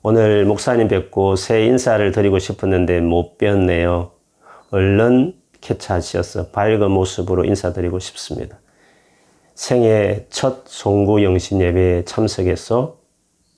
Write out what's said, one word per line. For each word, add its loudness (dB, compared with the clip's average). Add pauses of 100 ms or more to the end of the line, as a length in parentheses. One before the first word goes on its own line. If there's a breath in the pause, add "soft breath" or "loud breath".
오늘 2
목사님 0
뵙고 0
새해 0
인사를 2
드리고 2
싶었는데 0
못 -2
뵀네요. 0 (600 loud breath)
얼른 2 (280)
캐치하셔서 -6
밝은 0
모습으로 0
인사드리고 -4
싶습니다. -14 (920 soft breath)
생애 0
첫 -6
송구 0
영신 0
예배에 2
참석해서 -4 (580)